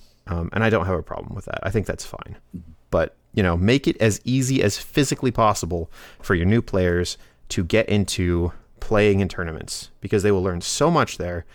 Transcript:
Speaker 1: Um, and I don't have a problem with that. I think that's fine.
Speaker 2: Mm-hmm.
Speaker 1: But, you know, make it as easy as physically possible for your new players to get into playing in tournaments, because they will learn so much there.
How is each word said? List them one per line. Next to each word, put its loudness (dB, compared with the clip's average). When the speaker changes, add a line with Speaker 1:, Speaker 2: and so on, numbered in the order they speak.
Speaker 1:
Um, -4
and 0
I 2
don't 2
have 0
a -4
problem -10
with -10
that. -8
I -4
think 0
that's -6
fine. -14
Speaker 2:
Mm-hmm. -16
Speaker 1:
But, 0
you 2
know, 2
make 2
it 0
as 2
easy 0
as 0
physically 0
possible 0
for 0
your 2
new 4
players 0
to -2
get 2
into 0
playing 4
in 0
tournaments, -10
because 0
they 4
will 2
learn -2
so 0
much 0
there. -8